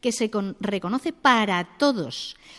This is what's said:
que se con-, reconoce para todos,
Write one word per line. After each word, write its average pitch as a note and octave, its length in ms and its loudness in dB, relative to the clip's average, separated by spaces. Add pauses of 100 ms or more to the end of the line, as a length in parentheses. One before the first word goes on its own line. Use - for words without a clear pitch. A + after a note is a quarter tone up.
que A#3+ 120 0
se A3 180 -2
con-, G3 300 -4
reconoce G3+ 520 -2
para G#3 640 2
todos, A3+ 600 -2 (220)